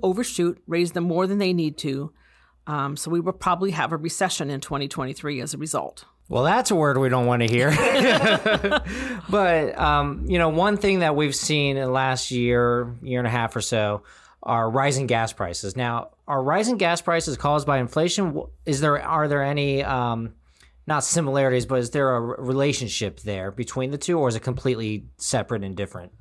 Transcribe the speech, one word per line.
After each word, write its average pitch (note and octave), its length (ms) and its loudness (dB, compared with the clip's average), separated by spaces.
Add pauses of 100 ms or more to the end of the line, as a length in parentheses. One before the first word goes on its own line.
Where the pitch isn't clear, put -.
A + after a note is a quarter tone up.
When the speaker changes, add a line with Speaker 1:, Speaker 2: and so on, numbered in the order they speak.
Speaker 1:
overshoot, F#3 640 0
raise E3+ 260 0
them E3+ 120 -2
more F3+ 220 2
than G3+ 120 0
they F#3 160 2
need D#3 240 0
to. C#3+ 340 -6 (540)
Um, C#3+ 320 -4
so - 120 -6
we E3+ 100 2
will F3 120 -2
probably F#3 380 0
have D#3 220 -2
a E3 40 -2
recession E3 540 -2
in C#3 100 -4
twenty C#3 280 -6
twenty-three C#3 520 -6
as C#3+ 140 -8
a C3+ 40 -10
result. C3+ 460 -6 (240)
Speaker 2:
Well, A#2+ 140 0
that's G#3 280 2
a G#3+ 40 2
word D3 240 4
we C3 100 4
don't B2 160 2
want B2 160 4
to A#2 80 4
hear. A#2+ 220 4
<laughs> G#3 1120 2 (480)
But, F3 480 2
um, D3 480 0
you F3+ 120 2
know, E3 120 4
one F#3+ 260 2
thing G3 220 2
that D#3 180 2
we've D3 180 0
seen C#3+ 440 0
in C3+ 60 -2
the B2+ 60 0
last C3 400 0
year, A#2+ 720 2
year B2+ 160 -2
and B2 80 0
a A2 40 0
half A#2 260 -2
or A2+ 60 -4
so, G#2 400 -2 (440)
are A2+ 240 0
rising C3+ 360 0
gas A2+ 260 0
prices. F#2+ 440 -6
Now, A#2+ 360 -4 (140)
are C#3 160 -2
rising G3+ 360 0
gas E3+ 240 2
prices E3 340 0
caused D3 300 0
by C#3+ 120 2
inflation? D#3 560 0
Wh-, - 140 -8 (160)
is C#3+ 160 0
there, D3 220 2
are D3+ 260 0
there C#3+ 140 2
any, C#3 420 0
um, A#2 500 -2 (520)
not D3+ 180 0
similarities, C3+ 640 2
but C3 140 0
is A#2 100 -2
there C#3 200 2
a A#2+ 100 2
r-, A#2 180 -4
relationship C3 800 -2
there G2 300 -6
between C3 400 -6
the C#3+ 80 -6
two, F3 200 0
or C#3 100 4
is A2+ 80 0
it A2 80 -6
completely A2+ 640 -2 (100)
separate A2 460 -2
and F#2+ 120 -8
different? F#2 440 -8